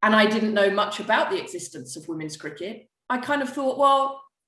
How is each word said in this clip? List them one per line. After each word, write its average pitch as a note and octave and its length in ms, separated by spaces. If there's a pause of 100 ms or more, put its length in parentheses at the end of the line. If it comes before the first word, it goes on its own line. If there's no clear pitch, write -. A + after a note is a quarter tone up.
and G#3+ 120
I G#3+ 120
didn't G#3+ 260
know G3+ 160
much G#3 320
about B3 300
the F#4+ 120
existence D3 540
of - 120
women's D#3 280
cricket, F3 540 (180)
I B3+ 80
kind C#4 240
of C4 80
thought, C4 300
"Well, C#4 420 (280)